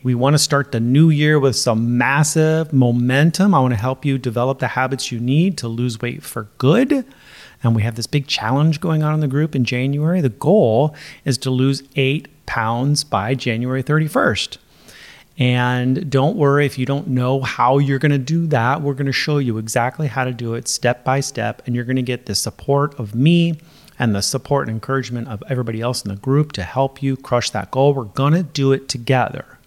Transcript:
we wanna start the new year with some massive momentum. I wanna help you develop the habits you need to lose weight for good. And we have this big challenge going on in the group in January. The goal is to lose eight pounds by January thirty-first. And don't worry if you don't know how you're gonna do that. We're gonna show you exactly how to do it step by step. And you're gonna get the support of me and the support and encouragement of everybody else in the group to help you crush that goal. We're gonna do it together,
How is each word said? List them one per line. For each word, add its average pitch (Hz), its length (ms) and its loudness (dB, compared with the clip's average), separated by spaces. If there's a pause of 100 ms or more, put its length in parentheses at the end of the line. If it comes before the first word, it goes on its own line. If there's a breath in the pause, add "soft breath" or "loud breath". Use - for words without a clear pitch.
we 127 100 0
wanna 135 220 4
start 139 340 0
the 117 80 -2
new 135 300 6
year 151 280 4
with 135 200 2
some 117 400 0
massive 156 720 2
momentum. 131 840 4
I 151 60 4
wanna 127 160 2
help 127 300 -4
you 135 120 0
develop 123 420 -2
the 139 100 -2
habits 131 420 -4
you 117 80 -6
need 147 380 0
to 120 100 -8
lose 117 340 -4
weight 120 220 -8
for - 200 -10 (160)
good. 254 460 2 (560 loud breath)
And 117 140 2
we 107 60 0
have 113 140 -4
this 117 120 -10
big 143 180 -2
challenge 143 540 0
going 160 240 -2
on 151 100 0
in 156 60 -2
the 151 80 -2
group 151 260 -2
in 131 120 0
January. 143 560 -2
The 139 80 2
goal 147 680 2 (300 loud breath)
is 135 140 0
to 131 100 -6
lose 131 340 0 (140)
eight 143 320 0 (160)
pounds 120 580 -2
by 110 320 -2
January 123 460 -4
thirty-first. 151 800 -2 (760 loud breath)
And 123 720 0
don't 139 280 0
worry 143 280 2
if 135 120 -4
you 127 80 -2
don't 139 240 -4
know 127 320 0
how 131 380 2
you're 139 200 0
gonna 143 180 2
do 160 300 -2
that. 135 340 0
We're 143 120 -2
gonna 139 180 -4
show 147 280 -2
you 120 180 -2
exactly 120 500 -2
how 127 160 -2
to 127 80 -4
do 117 220 -6
it 117 160 -8
step - 340 -2
by 135 160 0
step. 110 460 -6
And 120 100 -4
you're 120 80 -2
gonna 127 180 -2
get 123 260 -6
the 101 80 -4
support 143 640 -2
of 104 160 -8
me 165 440 4 (420 loud breath)
and 113 160 2
the 98 60 -2
support 139 460 -2
and 113 60 -6
encouragement 120 540 -6
of 110 200 -10
everybody 117 320 -4
else 123 240 -4
in 101 60 -6
the 98 100 -6
group 143 340 0
to 95 100 -6
help 135 400 -4
you 135 120 0
crush 123 360 -2
that 101 180 -6
goal. 139 240 4
We're 131 120 -4
gonna 143 360 0
do 135 300 0
it 135 180 -2
together, 123 560 -2 (220)